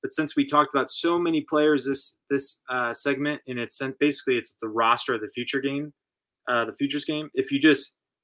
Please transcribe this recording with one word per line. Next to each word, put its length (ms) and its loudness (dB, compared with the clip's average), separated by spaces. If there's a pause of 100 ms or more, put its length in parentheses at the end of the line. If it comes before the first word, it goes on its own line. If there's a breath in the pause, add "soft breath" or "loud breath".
But 100 -8
since 240 -2
we 80 4
talked 300 2
about 160 0
so 300 2
many 220 0
players 440 2
this, 300 -4 (160)
this, 360 -2
uh, 260 -2
segment, 540 -2
and 120 -6
it's 180 -4
sent, 220 -6
basically 380 2
it's 220 -6
the 80 -6
roster 460 2
of 80 -2
the 80 -8
future 320 -4
game, 320 -4 (540)
uh, 180 0
the 80 -8
futures 320 -4
game. 300 -4
If 160 -2
you 80 0
just 340 4 (300)